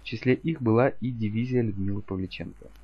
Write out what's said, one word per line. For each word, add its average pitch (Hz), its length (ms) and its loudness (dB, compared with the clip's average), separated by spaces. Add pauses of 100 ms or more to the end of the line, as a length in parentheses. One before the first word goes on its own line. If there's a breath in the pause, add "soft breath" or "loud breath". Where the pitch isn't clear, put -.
В - 40 -20
числе 127 300 2
их 160 280 -2
была 117 260 6
и 131 220 -2
дивизия 117 500 0
Людмилы 101 400 0
Павличенко. 92 640 -8 (180)